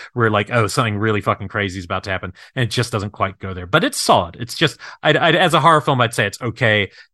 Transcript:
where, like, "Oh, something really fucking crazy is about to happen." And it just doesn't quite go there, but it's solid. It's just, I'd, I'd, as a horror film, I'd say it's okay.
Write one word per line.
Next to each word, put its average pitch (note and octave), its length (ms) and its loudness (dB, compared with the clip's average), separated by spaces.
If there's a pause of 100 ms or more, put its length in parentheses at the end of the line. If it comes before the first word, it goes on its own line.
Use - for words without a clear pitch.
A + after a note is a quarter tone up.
(120)
where, A2+ 180 2
like, G#2 220 0
"Oh, A2+ 160 2
something G#2+ 300 -2
really G#2 220 0
fucking G2+ 280 -2
crazy G2 320 -4
is F2 40 -10
about F#2 200 -6
to G2+ 60 -6
happen." F#2 220 -6 (220)
And C3 80 -2
it A2+ 80 -2
just B2 220 -2
doesn't G#2 180 -4
quite G2 300 -6
go F#2+ 140 -8
there, F2+ 120 -10
but D3+ 160 2
it's - 180 -4
solid. B2 380 2
It's - 160 -10
just, - 240 -2 (240)
I'd, D3+ 140 4
I'd, D#3 180 2
as E3+ 180 2
a D#3+ 80 4
horror D#3 200 6
film, C#3 200 0
I'd A#2 140 0
say A2 120 0
it's - 140 -6
okay. G#2+ 520 0 (220)